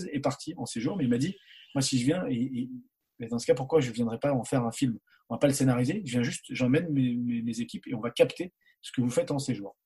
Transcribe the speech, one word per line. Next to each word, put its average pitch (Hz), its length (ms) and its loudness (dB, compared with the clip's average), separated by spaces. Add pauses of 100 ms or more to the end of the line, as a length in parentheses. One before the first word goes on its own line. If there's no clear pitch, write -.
(100)
est - 100 -4
parti - 360 -4
en - 100 -8
séjour, 202 300 -4
mais 156 80 -2
il 120 60 2
m'a 120 80 2
dit, 165 180 -2 (380)
moi 139 80 2
si 131 160 2
je 120 80 2
viens, 170 240 2
et, 117 100 0
et, 127 300 -4 (480)
mais 117 80 -8
dans 117 120 -4
ce - 80 -6
cas 165 80 6
pourquoi 139 260 2
je 123 100 0
viendrais 113 280 -2
pas - 140 0
en 120 100 2
faire 127 220 0
un 113 80 -2
film ? 117 260 0 (300)
On 117 60 -4
va 110 40 -4
pas 147 100 4
le 135 60 4
scénariser, 131 500 2
je 127 80 -6
viens 123 100 2
juste, 147 280 -4
j'emmène 139 420 2
mes, 127 220 2
mes, 120 280 -2
mes 117 180 -4
équipes - 260 -6
et - 80 -6
on 110 60 -4
va 117 100 -2
capter 170 420 0 (300)
ce - 100 -16
que - 80 -2
vous 123 80 2
faites - 220 0
en 139 80 0
séjour. 101 360 -6 (120)